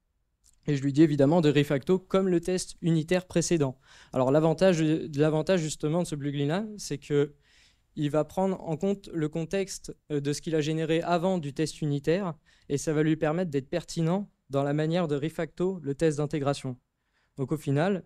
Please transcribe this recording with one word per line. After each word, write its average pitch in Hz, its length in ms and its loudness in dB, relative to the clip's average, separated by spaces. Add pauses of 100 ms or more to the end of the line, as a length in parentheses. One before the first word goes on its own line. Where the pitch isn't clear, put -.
(680)
et 147 100 0
je 131 60 -4
lui 143 100 0
dis 143 100 6
évidemment 147 380 6
de 151 100 6
refacto 143 480 2
comme 190 300 0
le 175 120 2
test 185 420 -4
unitaire 165 420 2
précédent. 160 540 0 (340)
Alors 127 180 2
l'avantage, 160 520 4
l'avantage 156 800 0
justement 156 420 -2
de 165 40 -6
ce 156 100 -6
plugin-là, 143 500 -2 (100)
c'est 156 220 -8
que 147 340 0 (640)
il 147 120 0
va 151 140 2
prendre 185 360 -2
en 160 160 -6
compte 196 380 -4
le 151 160 -2
contexte, 175 680 -6 (160)
euh, 147 80 0
de 143 140 -2
ce - 80 -10
qu'il 160 120 -4
a 160 60 2
généré 160 400 0
avant 175 380 0
du 143 160 -8
test - 260 -4
unitaire, 156 540 -2 (340)
et 143 80 -2
ça 156 160 -2
va 151 100 2
lui 160 140 2
permettre 160 340 -2
d'être 139 200 -4
pertinent 170 580 -2 (220)
dans 139 120 0
la 143 120 0
manière 160 340 0
de 147 80 -2
refacto 170 680 -4
le 139 120 -4
test 156 240 0
d'intégration. 139 580 -2 (600)
Donc 135 140 -4
au 156 40 0
final, 151 500 0